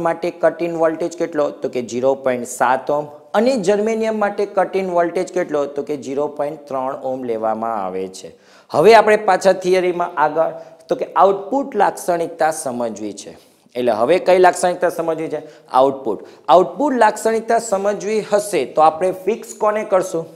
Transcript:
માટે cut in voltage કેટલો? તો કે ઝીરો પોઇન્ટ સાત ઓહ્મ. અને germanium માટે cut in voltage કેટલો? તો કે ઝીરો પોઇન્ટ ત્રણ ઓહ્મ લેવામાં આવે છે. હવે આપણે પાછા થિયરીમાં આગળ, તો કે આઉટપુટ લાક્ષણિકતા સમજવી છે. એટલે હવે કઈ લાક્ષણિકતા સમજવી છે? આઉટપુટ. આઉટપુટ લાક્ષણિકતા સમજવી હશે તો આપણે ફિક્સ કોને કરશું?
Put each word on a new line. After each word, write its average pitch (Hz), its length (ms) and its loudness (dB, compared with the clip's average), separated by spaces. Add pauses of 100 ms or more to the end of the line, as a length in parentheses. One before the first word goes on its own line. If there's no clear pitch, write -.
માટે 165 260 -2
cut 165 360 0
in 170 160 -4
voltage 165 380 -2
કેટલો? 151 240 0 (160)
તો 139 80 -4
કે 127 120 -4 (100)
ઝીરો 123 200 0 (140)
પોઇન્ટ 123 260 -2
સાત 131 440 0
ઓહ્મ. 151 120 -4 (260)
અને 226 180 2 (180)
germanium 220 540 0
માટે 208 220 -2
cut 202 300 -2
in 190 220 -2
voltage 175 400 -2
કેટલો? 147 280 -2 (100)
તો 143 140 -6
કે 151 80 -4
ઝીરો 135 300 -4 (100)
પોઇન્ટ 147 300 -6
ત્રણ 135 420 -6
ઓહ્મ 131 220 -6
લેવામાં 110 480 -2
આવે 95 260 -6 (140)
છે. - 120 -18 (400)
હવે 175 240 8
આપણે 214 300 6
પાછા 185 400 2
થિયરીમાં 180 520 0
આગળ, 156 380 0 (320)
તો 165 80 0
કે - 200 -6
આઉટપુટ 196 640 2
લાક્ષણિકતા 165 800 0
સમજવી 113 520 -6
છે. - 240 -16 (380)
એટલે 123 240 2
હવે 165 280 4
કઈ 185 120 6
લાક્ષણિકતા 180 600 4
સમજવી 160 360 -4
છે? 147 60 -8 (300)
આઉટપુટ. 131 540 2 (220)
આઉટપુટ 220 560 4
લાક્ષણિકતા 226 680 0
સમજવી 196 600 -2
હશે 185 420 0
તો 156 160 6
આપણે 180 260 -2 (100)
ફિક્સ - 380 -6
કોને 214 220 0
કરશું? 170 400 -2 (100)